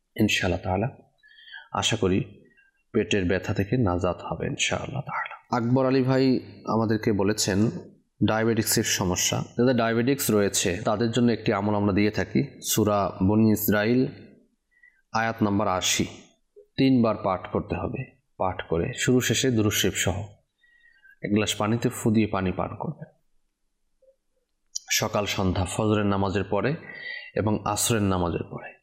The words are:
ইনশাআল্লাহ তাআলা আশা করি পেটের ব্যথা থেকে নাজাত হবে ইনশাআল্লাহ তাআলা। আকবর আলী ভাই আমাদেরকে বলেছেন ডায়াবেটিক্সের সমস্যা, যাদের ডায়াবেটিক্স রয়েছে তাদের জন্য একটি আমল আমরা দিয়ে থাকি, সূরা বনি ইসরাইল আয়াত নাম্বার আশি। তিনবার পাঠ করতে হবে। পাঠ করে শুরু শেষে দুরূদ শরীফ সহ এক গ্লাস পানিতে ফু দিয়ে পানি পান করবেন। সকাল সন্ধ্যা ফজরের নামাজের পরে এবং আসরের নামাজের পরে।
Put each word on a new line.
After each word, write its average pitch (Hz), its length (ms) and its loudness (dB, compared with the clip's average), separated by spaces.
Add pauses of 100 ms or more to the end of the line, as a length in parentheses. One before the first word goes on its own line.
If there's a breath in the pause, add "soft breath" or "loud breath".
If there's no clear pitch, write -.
(200)
ইনশাআল্লাহ 95 440 2
তাআলা 95 240 0 (840 loud breath)
আশা - 240 -2
করি - 480 0 (480 soft breath)
পেটের 196 320 0
ব্যথা 92 300 0
থেকে 98 220 -2
নাজাত 90 480 0
হবে 82 220 -6
ইনশাআল্লাহ - 540 -4
তাআলা। - 560 -8
আকবর 127 300 2
আলী 131 160 4
ভাই 131 380 2 (260)
আমাদেরকে 110 460 0
বলেছেন 101 580 2 (560)
ডায়াবেটিক্সের 110 560 2
সমস্যা, 104 640 0 (140)
যাদের 123 180 4
ডায়াবেটিক্স 117 540 0
রয়েছে 101 540 2
তাদের 113 260 0
জন্য 120 220 4
একটি 110 200 0
আমল 104 220 2
আমরা 101 180 2
দিয়ে 104 180 4
থাকি, 127 520 -2
সূরা 101 500 2 (160)
বনি 110 240 6
ইসরাইল 107 540 2 (1080 soft breath)
আয়াত 113 300 -2
নাম্বার 101 260 2
আশি। - 380 0 (760)
তিনবার 120 440 4
পাঠ 92 180 0 (100)
করতে 95 240 -2
হবে। 92 260 -6 (360)
পাঠ 92 200 -2 (100)
করে 85 260 -2
শুরু 127 260 2
শেষে 120 300 0
দুরূদ 107 220 2
শরীফ - 240 0
সহ 92 220 -2 (1040 soft breath)
এক 98 120 -2
গ্লাস 104 200 0
পানিতে 113 340 0
ফু 120 220 -2
দিয়ে 110 160 4
পানি 95 260 -2
পান 90 240 -6
করবেন। 151 320 -10 (1800)
সকাল 107 340 0
সন্ধ্যা 92 440 0
ফজরের 107 360 2
নামাজের 98 380 0
পরে 104 320 -2 (580 loud breath)
এবং 107 320 0
আসরের 104 360 0
নামাজের 90 480 0
পরে। - 180 -12 (140)